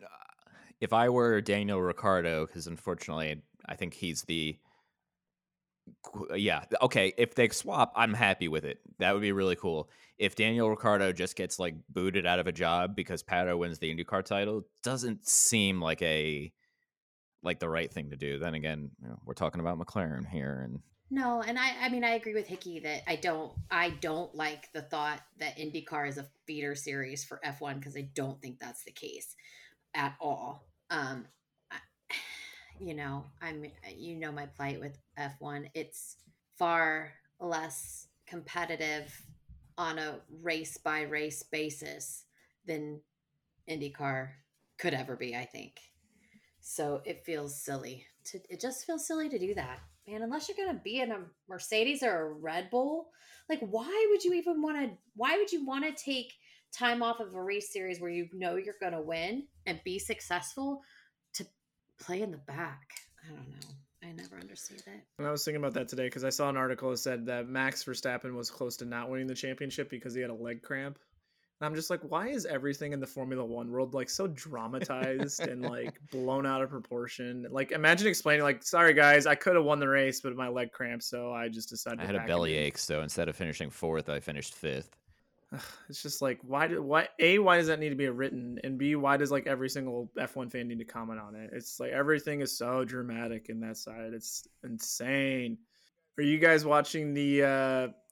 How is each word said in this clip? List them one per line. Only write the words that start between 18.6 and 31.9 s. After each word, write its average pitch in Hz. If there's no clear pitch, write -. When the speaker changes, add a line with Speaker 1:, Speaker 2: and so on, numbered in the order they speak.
Speaker 1:
you 60
know, 58
we're 67
talking 82
about 85
McLaren 80
here, 69
and 62
Speaker 2:
No, 247
and 233
I, 254
I 254
mean, 240
I 233
agree 220
with 214
Hickey 175
that 151
I 165
don't, 160
I 175
don't 160
like 151
the 156
thought 147
that 151
IndyCar 151
is 139
a 139
feeder 143
series 139
for -
F 143
one 139
'cause 139
I 139
don't 135
think 123
that's 120
the -
case -
at 143
all. 135
Um, 135
I, -